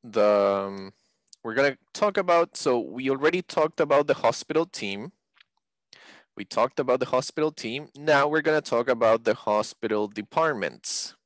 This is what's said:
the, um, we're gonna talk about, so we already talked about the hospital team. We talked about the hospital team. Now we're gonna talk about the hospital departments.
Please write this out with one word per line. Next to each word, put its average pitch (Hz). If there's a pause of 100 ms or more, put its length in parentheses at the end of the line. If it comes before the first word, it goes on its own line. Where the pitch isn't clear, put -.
the, 101
um, 98 (500)
we're 113
gonna 139 (160)
talk 208
about, 175
so 123
we 117
already 151
talked -
about 147
the 135
hospital 151
team. 104 (1200)
We 101
talked -
about 127
the 123
hospital 151
team. 135
Now 147
we're 151
gonna 156
talk 120
about 117
the 110
hospital 107
departments. 107 (100)